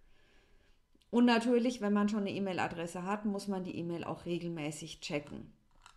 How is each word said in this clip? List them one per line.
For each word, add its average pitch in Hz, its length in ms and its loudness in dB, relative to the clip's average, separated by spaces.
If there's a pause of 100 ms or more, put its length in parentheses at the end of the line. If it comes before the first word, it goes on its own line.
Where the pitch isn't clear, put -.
(1120)
Und 240 160 6
natürlich, 233 560 4
wenn 208 100 2
man 208 160 4
schon 208 120 0
eine 196 100 -2
E-Mail-Adresse 170 720 -2
hat, 208 240 -2
muss 196 220 -2
man 185 160 -2
die 175 120 -6
E-Mail 170 280 -4
auch - 200 -8
regelmäßig 165 760 -6
checken. - 520 -8 (440)